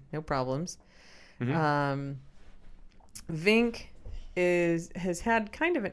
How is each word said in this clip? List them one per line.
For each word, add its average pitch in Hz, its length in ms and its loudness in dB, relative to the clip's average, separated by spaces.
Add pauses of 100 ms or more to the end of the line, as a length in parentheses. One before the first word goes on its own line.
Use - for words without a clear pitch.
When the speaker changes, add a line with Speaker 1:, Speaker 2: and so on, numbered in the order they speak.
(140)
Speaker 1:
no 151 80 -4
problems. 139 560 -2 (640)
Speaker 2:
Mm-hmm. 123 120 0
Speaker 1:
Um, 143 680 2 (1120)
Vink 220 540 2 (500)
is, 175 580 4
has 175 240 -2
had 226 320 2
kind 339 240 0
of 247 80 0
an 190 100 -4